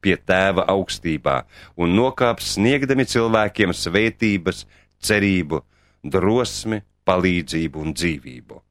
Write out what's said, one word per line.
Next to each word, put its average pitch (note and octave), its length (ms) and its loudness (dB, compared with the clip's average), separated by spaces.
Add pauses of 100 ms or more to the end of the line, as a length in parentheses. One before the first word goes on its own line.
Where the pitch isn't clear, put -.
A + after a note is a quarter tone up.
pie F2+ 160 4
Tēva F#2+ 480 2
augstībā, E2 680 -2 (440)
un F2 160 2
nokāps, B2 600 0
sniegdami C3 500 2
cilvēkiem G#2+ 640 2
svētības, G2 920 -2 (340)
cerību, F#2 640 0 (420)
drosmi, G#2+ 800 0 (260)
palīdzību E2 720 0
un D#2 160 -6
dzīvību. C#2+ 640 -8 (100)